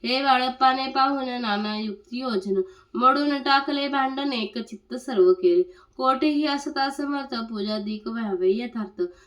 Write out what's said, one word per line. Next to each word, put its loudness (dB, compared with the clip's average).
हे 0
बाळप्पाने 2
पाहून 0
नाना -2
युक्ती -8
योजन, 0
मोडून 2
टाकले 0
भांडण, -2
एक -4
चित्त -12
सर्व 4
केले. 4
कोठेही 2
असता -2
समर्थ, -6
पूजा -6
दिक -8
व्हावे 0
यथार्थ, -6